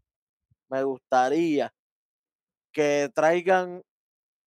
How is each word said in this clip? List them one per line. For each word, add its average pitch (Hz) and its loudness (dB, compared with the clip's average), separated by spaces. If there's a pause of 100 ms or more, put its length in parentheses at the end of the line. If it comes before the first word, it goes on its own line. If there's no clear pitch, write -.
(680)
me 131 -4
gustaría 135 0 (1000)
que 143 0
traigan, 180 0 (640)